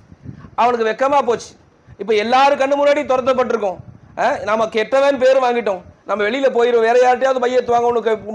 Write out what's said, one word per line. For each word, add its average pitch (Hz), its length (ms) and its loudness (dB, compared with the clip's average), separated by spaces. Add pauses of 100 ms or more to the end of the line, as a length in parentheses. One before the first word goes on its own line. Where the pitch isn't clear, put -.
(540)
அவனுக்கு 226 360 0
வெக்கமா 277 360 0
போச்சு. 226 240 -2 (480)
இப்ப 196 160 -2
எல்லாரும் 254 460 2
கண்ணு 269 160 0
முன்னாடி 285 340 2
துரத்தப்பட்டிருக்கோம், 240 680 -2 (400)
ஆ, 190 80 0 (180)
நாம 214 240 -2
கெட்டவன் 269 540 0
பேர் 262 220 4
வாங்கிட்டோம், 226 380 -2 (240)
நம்ம 208 180 -4
வெளியில 262 300 0
போயிரும், 233 320 2
வேற 240 120 2
யார்கிட்டயாவது 254 460 2
பையத்து 247 300 0
வாங்க. 240 160 0
உனக்கு 226 220 -2 (220)